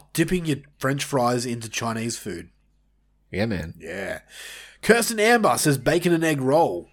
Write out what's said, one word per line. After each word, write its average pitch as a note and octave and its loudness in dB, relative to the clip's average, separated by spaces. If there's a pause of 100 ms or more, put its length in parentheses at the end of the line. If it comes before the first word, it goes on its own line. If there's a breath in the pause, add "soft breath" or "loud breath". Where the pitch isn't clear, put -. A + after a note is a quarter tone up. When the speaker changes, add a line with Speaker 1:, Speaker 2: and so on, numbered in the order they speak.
(120)
Speaker 1:
dipping E3 0
your D3 0 (200)
French C#3 -2
fries B2 0
into A#2 -6
Chinese A2+ -6
food. E2+ -10 (800)
Speaker 2:
Yeah, G#2 -2
man. E2 -6
Speaker 1:
Yeah. D#2+ -10 (600 loud breath)
Kirsten A3+ 4
Amber G#3+ 4
says, D3 2
"Bacon E3+ 2
and E3 2
egg D3+ 0
roll." D3 2